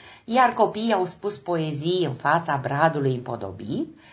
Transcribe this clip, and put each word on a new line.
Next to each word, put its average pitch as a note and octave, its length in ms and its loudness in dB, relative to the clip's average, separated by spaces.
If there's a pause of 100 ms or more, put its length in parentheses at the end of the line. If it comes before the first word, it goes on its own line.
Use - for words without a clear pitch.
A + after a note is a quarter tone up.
(240)
iar A#3+ 280 4
copiii A3 400 2
au F#3 120 2
spus G3+ 340 -6
poezii E3 680 0
în C3 100 -2
fața D3+ 480 0
bradului C#3 520 2
împodobit, A#2 840 -8 (140)